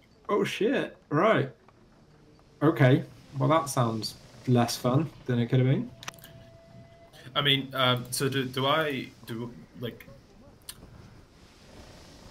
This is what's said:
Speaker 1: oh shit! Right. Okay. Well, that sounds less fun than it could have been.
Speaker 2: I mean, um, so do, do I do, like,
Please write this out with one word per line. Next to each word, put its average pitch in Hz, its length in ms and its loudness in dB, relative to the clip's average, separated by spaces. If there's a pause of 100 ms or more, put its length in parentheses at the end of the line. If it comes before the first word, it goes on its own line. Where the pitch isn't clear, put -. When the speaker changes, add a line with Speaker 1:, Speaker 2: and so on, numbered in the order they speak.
(280)
Speaker 1:
oh - 160 0
shit! 214 520 -2 (120)
Right. 156 420 2 (1120)
Okay. 143 400 6 (340)
Well, 135 120 0
that 156 200 2
sounds 113 460 -2 (320)
less 120 300 2
fun 135 340 0 (160)
than 123 140 0
it 117 80 -2
could 127 100 2
have 127 100 4
been. 190 220 0 (1400)
Speaker 2:
I 147 60 0
mean, 139 340 2
um, 127 360 2
so 135 180 -2
do, 131 160 -2
do 131 220 -4
I 147 420 -2 (180)
do, 117 260 -10 (280)
like, 113 260 -12 (2250)